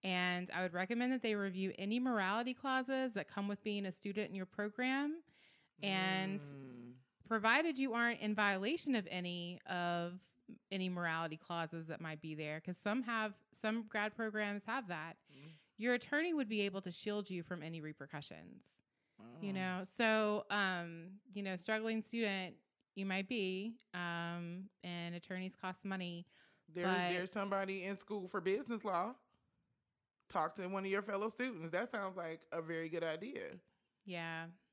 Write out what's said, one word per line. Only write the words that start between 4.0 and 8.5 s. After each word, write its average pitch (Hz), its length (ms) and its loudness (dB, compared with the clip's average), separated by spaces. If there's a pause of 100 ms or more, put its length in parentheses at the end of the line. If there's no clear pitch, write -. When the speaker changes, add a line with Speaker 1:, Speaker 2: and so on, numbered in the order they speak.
Speaker 1:
in 185 60 -6
your 185 100 -2
program. 262 760 0 (640)
And 190 580 2
Speaker 2:
Mm. 131 520 -10 (340)
Speaker 1:
provided 247 500 6
you 262 160 2
aren't 233 260 4
in 214 140 2
violation 208 600 4